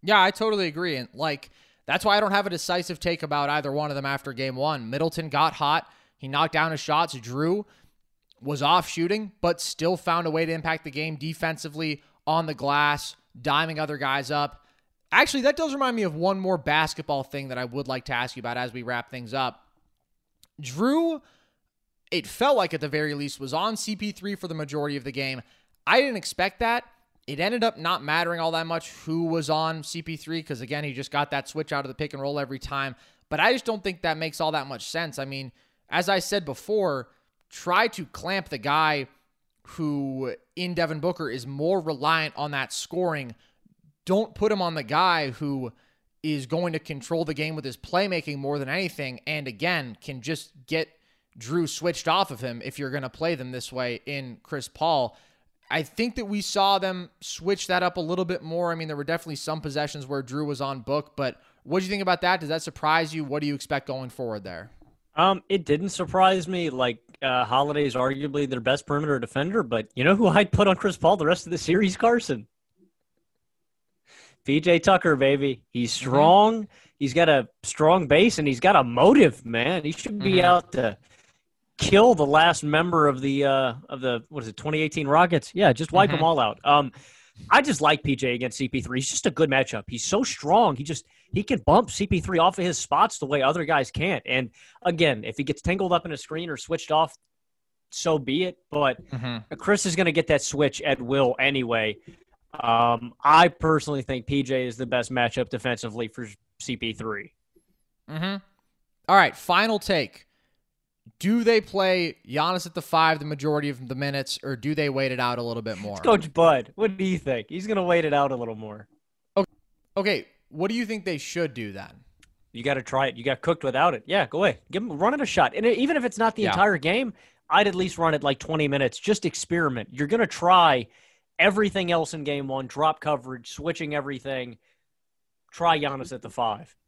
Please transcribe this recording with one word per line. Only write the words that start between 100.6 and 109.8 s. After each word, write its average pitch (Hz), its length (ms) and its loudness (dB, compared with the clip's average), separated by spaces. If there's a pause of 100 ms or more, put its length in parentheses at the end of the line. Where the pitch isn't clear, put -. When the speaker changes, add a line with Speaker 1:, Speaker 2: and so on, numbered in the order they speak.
Speaker 2:
at 135 200 0
will 127 360 2
anyway. 117 600 0 (640)
Um, 117 540 2 (100)
I 160 260 8
personally 151 520 0
think 123 240 -8
P 139 160 0
J 131 240 -2
is 117 120 -8
the 127 100 -6
best 120 240 -2
matchup 123 380 0
defensively 117 580 -4
for 117 200 -12 (320)
C 123 160 -6
P 113 180 -6
three. 107 400 -8 (760)
Speaker 1:
Mm-hmm. 180 280 -6 (720)
All 185 80 6
right, 180 200 6
final 208 420 0
take. 165 460 -2 (960)